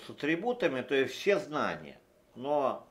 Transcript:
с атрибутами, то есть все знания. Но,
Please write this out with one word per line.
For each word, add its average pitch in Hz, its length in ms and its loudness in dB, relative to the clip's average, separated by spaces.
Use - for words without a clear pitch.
с - 40 -14
атрибутами, 165 720 0
то 131 120 -2
есть 131 200 4
все 196 240 2
знания. 87 600 -4
Но, 131 540 0